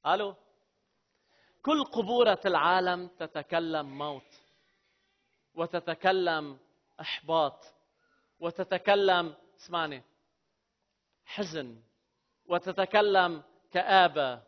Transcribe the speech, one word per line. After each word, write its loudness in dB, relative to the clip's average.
ألو؟ -4
كل 0
قبورة 2
العالم 0
تتكلم -6
موت، -12
وتتكلم -2
إحباط، -2
وتتكلم، 2
اسمعني، -8
حزن، -10
وتتكلم 0
كآبة. 2